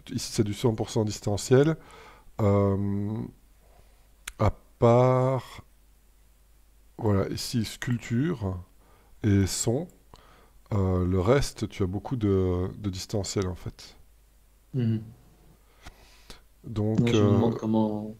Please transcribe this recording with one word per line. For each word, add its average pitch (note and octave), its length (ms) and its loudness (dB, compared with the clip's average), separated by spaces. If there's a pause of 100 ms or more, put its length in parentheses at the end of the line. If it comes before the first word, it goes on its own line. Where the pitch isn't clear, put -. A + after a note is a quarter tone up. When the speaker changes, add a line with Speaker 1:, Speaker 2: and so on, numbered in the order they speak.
Speaker 1:
tu, - 100 -12
ici - 180 -8
c'est A2+ 120 2
du G#2 100 -6
cent A2+ 200 0
pour A2 160 -6
cent A2 140 0
distanciel, B2+ 720 2 (680)
euh, G2+ 760 0 (1200)
à G#2+ 120 2 (280)
part, B2+ 840 2 (1300)
voilà, G2+ 320 2
ici - 340 -4
sculpture A#2+ 920 -4 (680)
et G2 220 4
son, C3+ 420 -2 (840)
euh, F#2 340 2
le F#2 140 2
reste A2+ 480 0
tu - 140 -6
as F#2+ 40 0
beaucoup G2+ 300 -6
de, F#2 520 0 (100)
de G2+ 120 -6
distanciel G2 580 -6
en F2 80 -8
fait. - 400 -16 (760)
Speaker 2:
Mhm. A2+ 300 -2 (1600)
Speaker 1:
Donc, A2 360 -2
Speaker 2:
Ouais, A#2 140 4
je G#2+ 80 4
me G#2 60 6
Speaker 1:
euh, G#2 40 6
Speaker 2:
demande A2+ 240 2
comment A2 640 -2